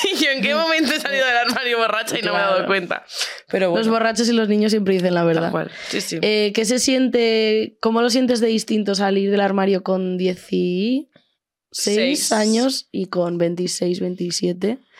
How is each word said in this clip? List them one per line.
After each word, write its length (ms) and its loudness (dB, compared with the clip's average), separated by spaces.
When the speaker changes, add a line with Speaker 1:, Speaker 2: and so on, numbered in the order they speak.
Speaker 1:
<laughs> 100 0
¿Y 100 0
yo 60 2
en 140 0
qué 100 0
momento 400 0
he 60 -2
salido 260 -2
del 120 2
armario 420 0
borracha 400 -2
y 20 -4
no 120 -2
me 40 0
he 40 0
dado 160 2
Speaker 2:
Claro. 100 0
Speaker 1:
cuenta? 380 -2
Pero 200 2
Speaker 2:
Los 180 2
Speaker 1:
bueno. 60 2
Speaker 2:
borrachos 360 0
y 40 2
los 140 2
niños 240 2
siempre 220 2
dicen 220 2
la 80 2
verdad. 200 2
Speaker 1:
Tal 80 -2
cual. 200 -4
Sí, 140 -4
sí. 200 -8
Speaker 2:
Eh, 320 2
¿qué 120 0
se 120 0
siente, 1040 2
cómo 220 2
lo 80 2
sientes 280 2
de 80 2
distinto 460 0
salir 380 0
del 100 2
armario 400 2
con 380 -2
dieciséis 920 -2
Speaker 1:
Seis. 600 -2
Speaker 2:
años 600 0
y 160 -4
con 300 -2
veintiséis, 640 -2
veintisiete? 800 -4